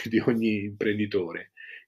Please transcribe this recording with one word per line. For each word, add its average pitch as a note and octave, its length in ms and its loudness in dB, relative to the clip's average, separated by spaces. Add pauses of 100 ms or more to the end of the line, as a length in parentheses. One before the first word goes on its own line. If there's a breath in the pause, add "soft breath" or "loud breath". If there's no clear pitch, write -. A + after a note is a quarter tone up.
<laughs> A2+ 60 -6
di A2 100 4
ogni A2 460 2
imprenditore? G#2 880 -2 (360 loud breath)